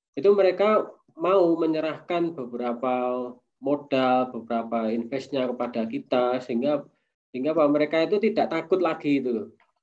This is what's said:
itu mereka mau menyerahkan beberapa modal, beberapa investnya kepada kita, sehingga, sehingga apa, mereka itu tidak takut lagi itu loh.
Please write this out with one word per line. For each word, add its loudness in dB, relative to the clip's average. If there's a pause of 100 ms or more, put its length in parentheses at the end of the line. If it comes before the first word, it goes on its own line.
(140)
itu 2
mereka 4 (300)
mau 4
menyerahkan -2
beberapa -4 (640)
modal, 0 (140)
beberapa -4
investnya -4
kepada -4
kita, -2 (160)
sehingga, -2 (480)
sehingga -4
apa, 4
mereka 2
itu 0
tidak 2
takut 0
lagi 0
itu -2
loh. -4 (360)